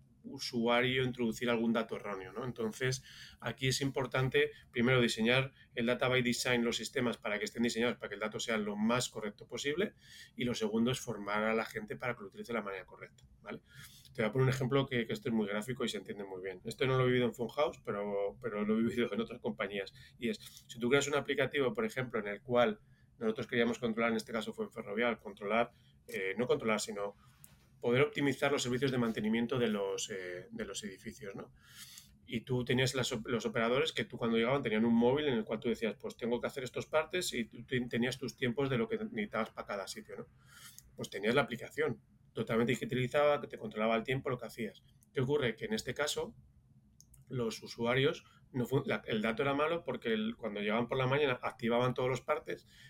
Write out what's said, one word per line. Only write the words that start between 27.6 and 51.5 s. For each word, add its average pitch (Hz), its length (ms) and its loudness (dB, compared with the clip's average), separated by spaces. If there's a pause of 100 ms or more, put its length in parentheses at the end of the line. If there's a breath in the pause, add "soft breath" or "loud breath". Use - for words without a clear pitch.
poder 120 220 4
optimizar 143 480 2
los 139 120 2
servicios 127 280 0
de 123 80 0
mantenimiento 117 600 2
de 117 100 4
los, 98 420 0
eh, 92 400 -8
de 113 140 -8
los 98 200 -10
edificios, 101 500 -12
¿no? - 180 -12 (760 loud breath)
Y 117 140 -4
tú 123 240 0
tenías 127 300 2
las 127 180 0
op-, 113 140 -4
los 117 200 0
operadores 120 460 2
que 120 120 -2
tú 113 140 -12
cuando 117 180 2
llegaban 127 260 4
tenían 110 220 4
un 117 100 6
móvil 131 340 6
en 127 60 4
el 107 100 0
cual 110 160 -4
tú 123 80 -2
decías, 107 320 0
"Pues 101 160 -8
tengo 117 240 -2
que 135 80 -4
hacer 127 160 -6
estos 123 220 -6
partes", 156 460 0
y 120 120 -2
tú - 200 -16
ten-, 123 240 -2
tenías 123 300 0
tus 120 180 -8
tiempos 131 340 0
de 123 80 2
lo 113 100 0
que 110 100 -2
necesitabas 110 520 -4
para - 160 -10
cada 101 220 -6
sitio, 104 280 -12
¿no? 120 100 -12 (680 loud breath)
Pues - 140 -8
tenías 220 240 0
la 240 80 6
aplicación 156 580 -4 (320)
totalmente 120 400 2
digitalizada, 127 680 2
que - 60 -10
te 120 120 -12
controlaba 110 360 0
el 110 100 2
tiempo, 135 260 -2
lo 123 80 -2
que 113 80 -10
hacías. 107 360 -10 (300 soft breath)
¿Qué 139 80 -2
ocurre? 127 340 2
Que 113 120 -10
en 107 80 -2
este 120 180 -4
caso, 156 420 -2 (920)
los 117 340 -2
usuarios, 131 600 2 (280 soft breath)
no 123 140 0
fun-, 135 180 2
la, 110 220 -2
el 110 160 0
dato 113 200 0
era 139 120 2
malo 160 280 0
porque 117 300 -2
el, 110 240 -2
cuando 107 240 -6
llegaban 107 260 0
por 131 120 -2
la 127 80 2
mañana 135 360 2
activaban 120 520 2